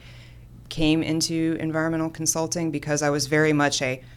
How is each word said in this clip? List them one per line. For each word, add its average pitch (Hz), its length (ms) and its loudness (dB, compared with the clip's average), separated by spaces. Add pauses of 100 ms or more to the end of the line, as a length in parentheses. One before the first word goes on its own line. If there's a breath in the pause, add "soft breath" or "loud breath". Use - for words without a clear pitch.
(680 soft breath)
came 160 320 2
into 160 580 0
environmental 160 520 -2
consulting, 160 580 -2
because 147 320 -2
I 147 80 2
was 143 160 0
very 156 280 4
much 143 280 2
a 131 200 -2 (160 soft breath)